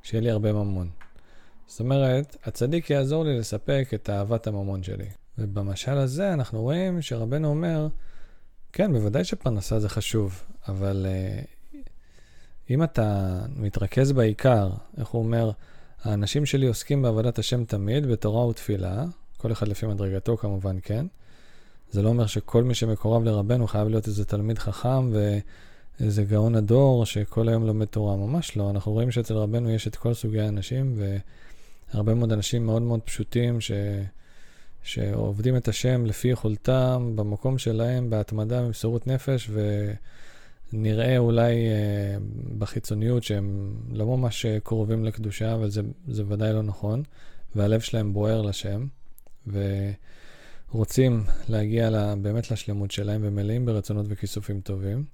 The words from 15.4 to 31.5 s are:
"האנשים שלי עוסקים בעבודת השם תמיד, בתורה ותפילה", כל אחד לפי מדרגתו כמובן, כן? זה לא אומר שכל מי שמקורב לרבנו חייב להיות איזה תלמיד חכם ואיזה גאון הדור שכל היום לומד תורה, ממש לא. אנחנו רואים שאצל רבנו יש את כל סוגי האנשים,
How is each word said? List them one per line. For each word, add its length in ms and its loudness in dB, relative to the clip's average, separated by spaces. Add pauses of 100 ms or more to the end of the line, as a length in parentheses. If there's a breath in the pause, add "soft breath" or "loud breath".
"האנשים 440 0
שלי 200 2
עוסקים 360 0
בעבודת 360 2
השם 260 0
תמיד, 420 0
בתורה 400 2
ותפילה", 580 -2 (320)
כל 160 -2
אחד 160 0
לפי 180 -2
מדרגתו 500 0
כמובן, 460 -2
כן? 240 -2 (840 soft breath)
זה 120 2
לא 60 6
אומר 180 4
שכל 380 2
מי 100 2
שמקורב 500 2
לרבנו 420 2
חייב 220 2
להיות 180 2
איזה 180 0
תלמיד 340 0
חכם 540 0
ואיזה 1120 0
גאון 300 4
הדור 520 6
שכל 420 0
היום 180 4
לומד 200 2
תורה, 300 0
ממש 400 -2
לא. 140 0
אנחנו 220 -2
רואים 180 2
שאצל 240 0
רבנו 360 0
יש 160 0
את 100 -4
כל 180 0
סוגי 260 -2
האנשים, 580 -2 (960 loud breath)